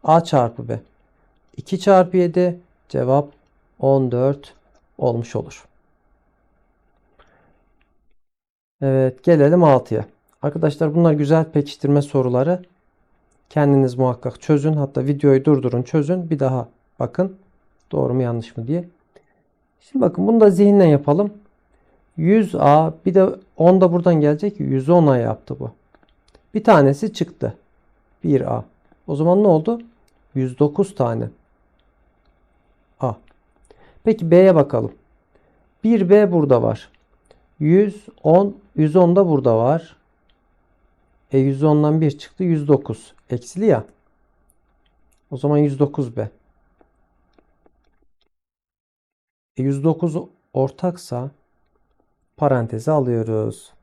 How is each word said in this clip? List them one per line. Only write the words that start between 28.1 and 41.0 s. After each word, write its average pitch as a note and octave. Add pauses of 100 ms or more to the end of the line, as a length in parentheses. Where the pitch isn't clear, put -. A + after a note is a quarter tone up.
Bir B2+
A. A#2 (420)
O D3
zaman F3
ne G#3
oldu? F#3 (540)
Yüz C3
dokuz D3
tane. A#2 (1700)
A. B2 (920)
Peki G#3+
B'ye F#3
bakalım. C3+ (920)
Bir G#3
B G3+
burada D3
var. A2+ (680)
Yüz F#3+ (160)
on, F#3+ (200)
yüz D#3
on F3+
da G3
burada B2+
var. C#3+ (1400)